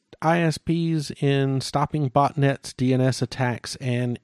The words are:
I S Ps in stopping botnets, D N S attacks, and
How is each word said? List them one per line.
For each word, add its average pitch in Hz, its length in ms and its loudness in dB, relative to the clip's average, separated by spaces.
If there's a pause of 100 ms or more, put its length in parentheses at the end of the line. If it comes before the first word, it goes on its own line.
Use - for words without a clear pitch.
(220)
I 165 180 2
S 160 180 0
Ps 165 520 -2 (120)
in 135 400 2
stopping 147 480 -2
botnets, 139 640 0
D 131 160 2
N 127 80 4
S 131 220 2
attacks, - 540 -4
and 123 480 -4